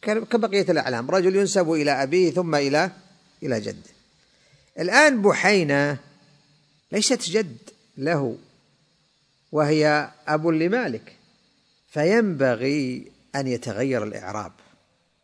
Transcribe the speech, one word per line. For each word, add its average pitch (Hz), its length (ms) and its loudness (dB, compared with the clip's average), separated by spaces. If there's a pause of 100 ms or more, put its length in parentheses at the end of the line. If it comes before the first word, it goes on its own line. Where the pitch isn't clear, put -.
ك-، 214 100 -4
كبقية 214 580 0
الأعلام، 131 420 -2
رجل 185 240 2
ينسب 190 360 0
إلى 147 200 0
أبيه 143 400 2
ثم 165 240 -2
إلى، 147 360 0 (520)
إلى 123 160 -2
جده. - 300 -12 (920)
الآن 240 420 4
بحينة 147 760 2 (920)
ليست 220 380 0
جد 170 280 -4 (400)
له، 139 400 -2 (1120)
وهي 151 600 2 (160)
أب 156 200 0
لمالك، 170 680 -2 (720)
فينبغي 143 1200 0 (240)
أن 139 120 -4
يتغير 120 560 -4
الإعراب، 104 480 -10 (720)